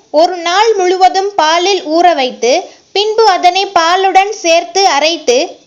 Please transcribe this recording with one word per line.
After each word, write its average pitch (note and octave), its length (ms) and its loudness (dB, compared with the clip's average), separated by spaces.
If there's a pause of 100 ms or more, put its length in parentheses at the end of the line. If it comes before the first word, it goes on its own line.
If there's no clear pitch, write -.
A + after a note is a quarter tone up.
(100)
ஒரு F4 260 0
நாள் F#4 380 0
முழுவதும் F#4 640 0
பாலில் F4 480 0
ஊற E4 300 2
வைத்து, C4 560 -2 (220)
பின்பு G#4+ 340 0
அதனை F#4 400 2
பாலுடன் F#4+ 640 2
சேர்த்து F4 560 0
அரைத்து D#4 720 -2 (100)